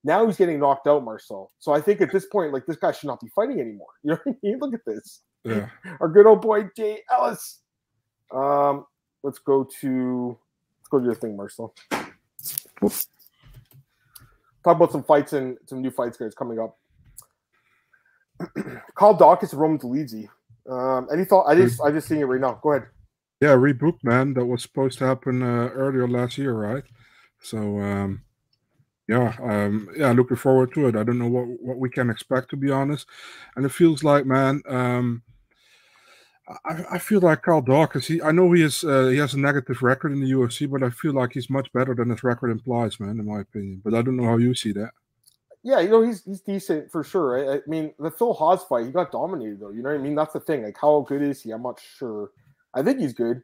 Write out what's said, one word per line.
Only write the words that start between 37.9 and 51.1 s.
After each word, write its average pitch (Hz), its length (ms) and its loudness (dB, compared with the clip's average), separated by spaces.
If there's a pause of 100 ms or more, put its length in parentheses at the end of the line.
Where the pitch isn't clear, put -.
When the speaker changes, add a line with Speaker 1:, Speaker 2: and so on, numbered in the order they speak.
Speaker 2:
he, 165 120 -2
I 156 120 0
know 180 200 6
he 175 100 6
is, 151 200 0
uh, 135 240 2
he 131 120 2
has 139 160 -2
a 139 40 -2
negative 139 460 -2
record 131 260 2
in 139 100 -2
the 135 80 -2
U 131 160 4
F 120 60 0
C, 147 160 -4
but 135 160 -2
I 123 80 0
feel 147 220 -4
like 127 200 0
he's 127 160 -8
much 135 240 -4
better 127 220 0
than 120 160 -2
his 113 140 -6
record 120 260 0
implies, 117 480 -4
man, 107 220 -8
in 104 60 -8
my 104 140 -6
opinion. 98 440 -12
But 107 100 -2
I 117 80 2
don't 127 140 -2
know 123 80 -2
how 117 120 2
you 123 200 2
see 107 160 -4
that. 101 180 -8 (720)
Speaker 1:
Yeah, 247 160 0
you 175 100 2
know, 226 140 6
he's, 226 220 -2
he's 190 160 -12
decent 185 500 -4
for 156 140 -4
sure. 135 480 -2
I, 139 60 -2
I - 100 -4
mean, 156 320 -6
the 156 100 -6
Phil 233 240 -2
Haas 190 300 0
fight, 120 220 -2
he 135 40 -10
got 175 220 -4
dominated, 120 480 -8
though. 104 100 -16
You 110 120 -12
know 135 80 -6
what 151 100 -4
I - 20 -6
mean? 147 140 -4
That's 151 160 -2
the 135 80 -8
thing. 139 240 -6
Like, 104 160 -12
how 147 280 4
good 143 140 -2